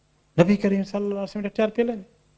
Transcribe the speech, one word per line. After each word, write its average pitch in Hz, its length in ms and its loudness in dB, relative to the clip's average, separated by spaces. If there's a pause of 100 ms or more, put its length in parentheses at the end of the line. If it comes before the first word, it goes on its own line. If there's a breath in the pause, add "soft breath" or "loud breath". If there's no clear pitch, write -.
(380)
নবী 190 180 6
করিম 196 260 0
সাল্লাল্লাহু 202 180 -4
আলাইহি 202 180 -4
ওয়াসাল্লাম 196 360 -6
এটা 220 120 2
টের 214 40 0
পেলেন। 233 320 -2 (360)